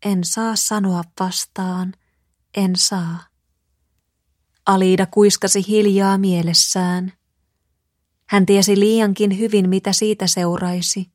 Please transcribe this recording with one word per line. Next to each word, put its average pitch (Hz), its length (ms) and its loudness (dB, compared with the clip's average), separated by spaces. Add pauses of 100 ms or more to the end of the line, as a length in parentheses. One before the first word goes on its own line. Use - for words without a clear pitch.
En 190 180 0
saa 226 320 -4
sanoa 190 480 -2 (160)
vastaan, 185 720 -6 (640)
en 190 180 0
saa." 170 440 -2 (1500)
Alida 190 400 2
kuiskasi 208 640 2
hiljaa 196 500 2
mielessään. 180 960 0 (1160)
Hän 196 160 2
tiesi 196 340 2
liiankin 208 600 2
hyvin, 214 300 0
mitä 190 240 -2
siitä 208 340 -2
seuraisi. 180 880 -4